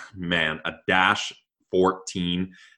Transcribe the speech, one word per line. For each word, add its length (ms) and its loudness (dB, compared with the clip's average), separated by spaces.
man, 500 -2
a 60 -6
dash 440 2
fourteen, 840 0